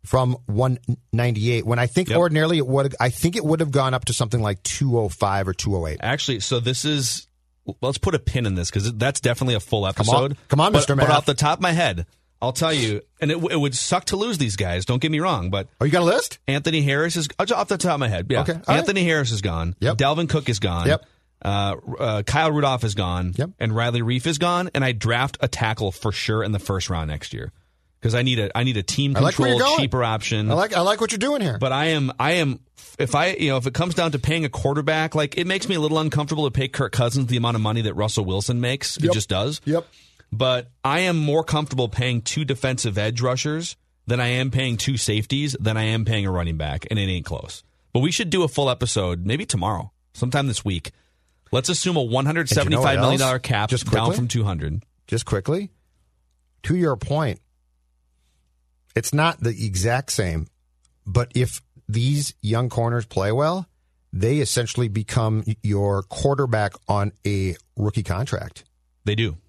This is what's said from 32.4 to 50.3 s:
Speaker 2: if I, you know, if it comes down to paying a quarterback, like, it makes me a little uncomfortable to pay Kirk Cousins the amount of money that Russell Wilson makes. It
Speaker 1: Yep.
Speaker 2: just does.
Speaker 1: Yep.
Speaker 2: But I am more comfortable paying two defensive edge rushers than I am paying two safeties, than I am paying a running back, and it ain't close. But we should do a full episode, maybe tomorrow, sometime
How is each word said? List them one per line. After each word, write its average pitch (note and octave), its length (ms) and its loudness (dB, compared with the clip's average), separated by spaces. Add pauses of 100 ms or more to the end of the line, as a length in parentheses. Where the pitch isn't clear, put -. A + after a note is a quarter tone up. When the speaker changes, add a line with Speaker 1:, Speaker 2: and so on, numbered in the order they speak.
Speaker 2:
if C3 180 0
I, F3 180 2
you D#3 160 0
know, C3+ 60 2
if B2 120 -2
it B2+ 60 -4
comes F3 200 0
down E3 180 2
to C#3 80 -2
paying D#3+ 240 0
a C#3+ 40 -2
quarterback, D3+ 680 0
like, D3+ 220 0
it F3 100 -2
makes F#3+ 200 -2
me G3 80 0
a D#3+ 40 0
little D#3 200 2
uncomfortable D3+ 440 0
to C#3 80 0
pay C3+ 160 -2
Kirk B2+ 240 -4
Cousins B2 340 2
the B2 100 0
amount A#2+ 200 0
of A2 40 0
money A2 220 0
that G#2+ 120 -2
Russell G#2 300 0
Wilson G2+ 360 -2
makes. B2 360 -4
It C#3 80 0
Speaker 1:
Yep. A2 100 4
Speaker 2:
just G#2 140 -2
does. A2 360 -2
Speaker 1:
Yep. E3 220 0 (460)
Speaker 2:
But B2 380 0 (140)
I C#3+ 160 2
am F3+ 180 2
more D3+ 260 2
comfortable C#3+ 440 0
paying B2 340 -2
two - 220 -4
defensive B2+ 540 -2
edge A2+ 220 -2
rushers D3+ 560 -2 (320)
than B2 120 0
I B2 80 0
am B2+ 220 0
paying B2+ 260 -2
two C3 200 -2
safeties, B2+ 640 -2
than A2 160 0
I A2 80 0
am A2 200 0
paying G#2 220 0
a F#2+ 60 -2
running E2+ 240 -2
back, D2 340 -6
and A2 80 -2
it G2 100 -2
ain't F2+ 180 -4
close. - 360 -10 (300)
But A#2+ 80 2
we D3+ 100 2
should F#3 200 -2
do F#3 120 4
a D#3+ 60 2
full C#3 220 2
episode, F#2 540 0
maybe C3 220 -2
tomorrow, F3+ 460 -2 (220)
sometime C#3 340 0